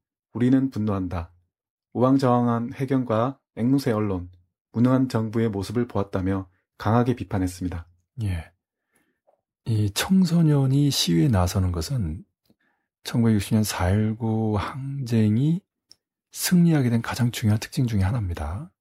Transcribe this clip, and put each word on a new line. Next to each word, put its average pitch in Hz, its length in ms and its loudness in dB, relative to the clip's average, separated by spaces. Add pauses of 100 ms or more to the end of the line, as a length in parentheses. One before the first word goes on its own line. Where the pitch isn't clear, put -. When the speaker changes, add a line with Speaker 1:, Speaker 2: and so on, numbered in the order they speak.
(340)
Speaker 1:
우리는 131 360 2
분노한다. 95 640 -4 (600)
우왕좌왕한 120 800 2
해경과 127 680 -2 (160)
앵무새 131 360 0
언론, 98 380 -2 (420)
무능한 127 380 2
정부의 113 400 -2
모습을 104 380 -4
보았다며 95 600 -4 (300)
강하게 120 380 2
비판했습니다. 90 720 -6 (360)
Speaker 2:
예. 90 280 -6 (1120)
이 107 260 0
청소년이 151 1000 2
시위에 165 380 2
나서는 92 440 2
것은 85 520 -4 (800)
천구백육십 113 520 2
년 107 80 4
사일구 110 960 -2
항쟁이 131 1040 0 (680)
승리하게 160 600 2
된 117 100 0
가장 123 300 -2
중요한 107 280 0
특징 - 280 -2
중에 107 140 0
하나입니다. 92 800 -4